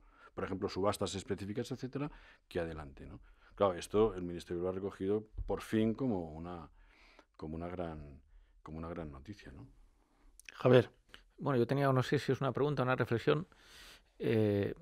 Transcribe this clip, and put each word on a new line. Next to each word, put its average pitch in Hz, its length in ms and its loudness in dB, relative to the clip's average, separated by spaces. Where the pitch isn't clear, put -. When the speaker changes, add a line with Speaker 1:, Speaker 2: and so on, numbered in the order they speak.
Speaker 1:
por - 100 -6
ejemplo, 95 240 -2
subastas 95 480 0
específicas, 101 560 -6
etcétera, 135 380 -6
que - 120 -4
adelante, 78 460 -8
¿no? - 160 -16
Claro, 101 200 4
esto 101 400 2
el 90 80 -4
Ministerio 87 400 -4
lo 92 60 0
ha - 20 2
recogido 95 560 -2
por 98 160 -2
fin 110 320 2
como 101 380 -2
una, 85 380 -10
como 80 180 -8
una 85 120 -6
gran, 78 520 -6
como 78 140 -10
una 82 120 -6
gran 85 220 -8
noticia, 69 400 -14
¿no? 69 160 -16
Speaker 2:
Javier. 127 360 8
Speaker 3:
Bueno, 143 220 0
yo 117 80 4
tenía, 139 240 2
no 127 120 4
sé - 160 0
si - 120 0
es 127 100 0
una 135 100 0
pregunta 135 300 0
o 127 40 2
una 127 100 2
reflexión. 127 520 2
Eh, 107 640 4